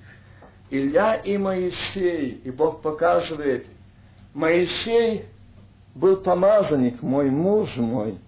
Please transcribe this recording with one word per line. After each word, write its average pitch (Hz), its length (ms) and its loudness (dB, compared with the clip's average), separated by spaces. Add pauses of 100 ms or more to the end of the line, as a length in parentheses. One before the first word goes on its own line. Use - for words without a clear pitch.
(680)
Илья 151 460 2
и 196 220 -4
Моисей. 180 1040 -4
И 131 80 -10
Бог 156 300 -2
показывает: 156 840 0 (680)
«Моисей 180 920 0 (680)
был 190 220 4
помазанник 180 840 2
мой, 139 280 0
муж 175 480 0
мой. 113 400 -2 (100)